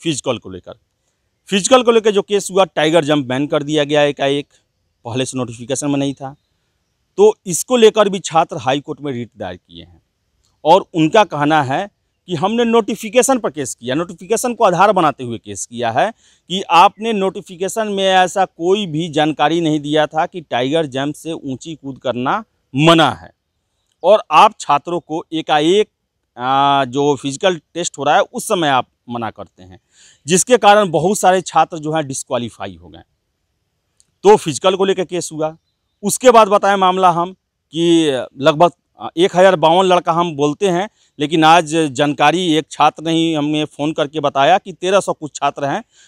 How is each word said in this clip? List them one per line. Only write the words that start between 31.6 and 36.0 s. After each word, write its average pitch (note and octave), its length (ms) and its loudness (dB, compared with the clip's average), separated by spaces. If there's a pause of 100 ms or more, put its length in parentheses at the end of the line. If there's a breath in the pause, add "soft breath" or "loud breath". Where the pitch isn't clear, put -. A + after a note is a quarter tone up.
जो D3+ 140 -6
हैं D#3 140 -4
डिस्क्वालीफाई A#2+ 680 -8
हो E2+ 140 -20
गए। E2 140 -20 (1200)
तो G#3 120 8
फिजिकल F#3+ 400 -2
को F#3+ 80 -2
लेकर F#3 200 0
केस E3+ 280 -8
हुआ। D#3 240 -6 (460)